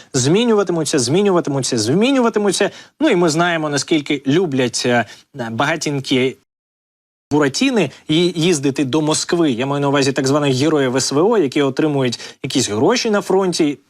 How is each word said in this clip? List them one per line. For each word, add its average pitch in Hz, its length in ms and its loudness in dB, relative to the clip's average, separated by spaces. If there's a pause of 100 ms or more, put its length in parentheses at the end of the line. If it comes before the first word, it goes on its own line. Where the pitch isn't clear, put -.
(120)
змінюватимуться, 175 840 0
змінюватимуться, 143 800 0
змінюватимуться. 208 920 2 (300)
Ну 302 80 2
і 214 80 4
ми 175 120 4
знаємо, 160 400 0
наскільки 147 580 -2
люблять, 135 600 0
е, 120 180 2 (460)
багатенькі 139 840 -2 (960)
буратіни 151 600 0 (180)
ї-, 170 300 0
їздити 147 460 0
до 135 180 0
Москви. 156 480 0
Я 123 160 -2
маю 143 140 -4
на 143 80 0
увазі 139 240 0
так 139 140 -2
званих 143 300 2
героїв 139 400 2
С 131 180 -2
В 139 40 2
О, 214 200 4
які 147 240 0
отримують 139 580 -2 (220)
якісь 127 280 -2
гроші 202 400 0
на 202 100 0
фронті 180 580 0 (120)